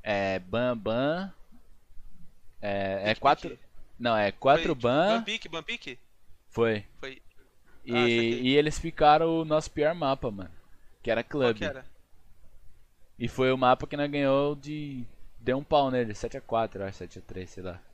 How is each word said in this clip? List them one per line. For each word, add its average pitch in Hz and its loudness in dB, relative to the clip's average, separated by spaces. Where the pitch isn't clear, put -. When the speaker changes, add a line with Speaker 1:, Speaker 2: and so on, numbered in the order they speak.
Speaker 1:
é, 98 0
ban, 110 -2
ban, 139 -2
é, 98 -2
é 104 2
Speaker 2:
Pique, 110 0
Speaker 1:
quatro, 147 2
Speaker 2:
pique. - -18
Speaker 1:
não, 117 2
é 104 2
quatro 151 4
Speaker 2:
Foi, 165 0
tipo, 120 -6
Speaker 1:
ban. 160 4
Speaker 2:
ban 226 -2
pique, 214 -6
ban 160 -8
pique? 151 -10
Speaker 1:
Foi. 113 2
Speaker 2:
Foi. 135 -14
Speaker 1:
E, 117 -6
Speaker 2:
Ah, 120 2
saquei. 117 4
Speaker 1:
e 131 4
eles 151 4
picaram 160 6
o 165 -2
nosso 156 0
pior 151 2
mapa, 139 -2
mano, 101 -10
que 117 -4
era 113 2
Speaker 2:
Qual 143 -2
Speaker 1:
club. 117 4
Speaker 2:
que 101 -4
era? 131 -6
Speaker 1:
E 117 -4
foi 131 2
o 131 2
mapa 127 4
que 147 -8
nós 147 -2
ganhou 143 2
de, 143 -10
deu 123 0
um 143 -6
pau 143 4
nele, 120 -2
sete - -8
a 131 -8
quatro, 113 -2
eu 98 -4
acho, 98 -10
sete 90 -14
a 92 -16
três, 92 -12
sei 90 -16
lá. 87 -10